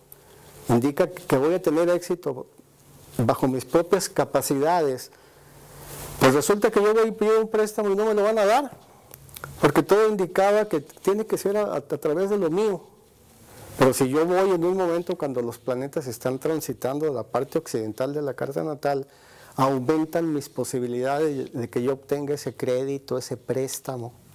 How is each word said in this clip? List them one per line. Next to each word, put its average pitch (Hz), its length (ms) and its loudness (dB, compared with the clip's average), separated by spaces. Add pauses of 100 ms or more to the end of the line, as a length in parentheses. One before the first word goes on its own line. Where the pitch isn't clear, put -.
(680)
indica 139 400 2
que - 300 0
voy 151 160 2
a 185 80 -2
tener 170 260 2
éxito 170 600 -2 (680)
bajo 131 320 2
mis 131 160 -2
propias 170 460 2
capacidades. 143 1000 0 (1080)
Pues 131 160 6
resulta 202 360 2
que 202 120 2
yo 208 100 4
voy 226 160 4
y 214 40 -4
pido 220 280 2
un 220 80 0
préstamo 214 400 0
y 196 60 2
no 202 100 0
me 220 80 2
lo 208 120 2
van 220 140 2
a 208 60 4
dar, 247 320 2 (840)
porque 151 220 4
todo 214 260 4
indicaba 202 580 2
que 165 140 -2
tiene 202 440 -2
que 208 140 -2
ser 202 180 -2
a, 208 200 0
a 143 40 -4
través 160 500 -2
de 208 60 0
lo 185 140 0
mío. 196 320 0 (960)
Pero 131 160 6
si 131 160 0
yo 156 160 2
voy 185 240 4
en 175 120 2
un 180 140 2
momento 175 400 -2
cuando 135 240 -4
los 117 160 -4
planetas 131 500 -6
están 127 320 -4
transitando 147 720 -4
la 120 120 -4
parte - 340 -4
occidental 127 560 -4
de 147 80 -6
la 139 140 -6
carta 139 280 -6
natal, 143 460 -4 (480)
aumentan 156 800 0
mis 139 160 -6
posibilidades 127 1040 -4
de 117 160 -6
que 123 120 -2
yo 135 120 0
obtenga 143 400 -4
ese 135 200 -8
crédito, 135 600 -4
ese 127 220 -8
préstamo. 127 760 -6 (220)